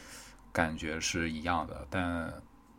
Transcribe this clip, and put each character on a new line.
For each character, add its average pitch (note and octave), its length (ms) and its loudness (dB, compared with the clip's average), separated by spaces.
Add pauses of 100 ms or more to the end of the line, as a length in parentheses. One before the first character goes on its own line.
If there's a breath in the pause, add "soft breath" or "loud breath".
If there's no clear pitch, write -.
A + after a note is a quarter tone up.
(520 loud breath)
感 D#2+ 240 4
觉 D#2+ 240 -2
是 E2+ 300 2
一 D#2 120 -2
样 E2+ 240 4
的， - 240 -8
但 E2+ 420 0 (460)